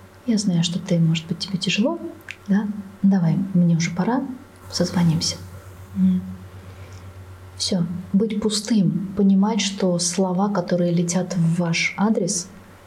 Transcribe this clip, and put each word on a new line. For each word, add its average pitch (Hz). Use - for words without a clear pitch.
"Я 226
знаю, 180
что -
ты, 170
может 165
быть, -
тебе -
тяжело, 262
да? 202
Давай, 190
мне 175
уже -
пора, 226
созвонимся". 175
М. 185
Все. 180
Быть 220
пустым, 196
понимать, 202
что 180
слова, 190
которые 175
летят 175
в 165
ваш 170
адрес, -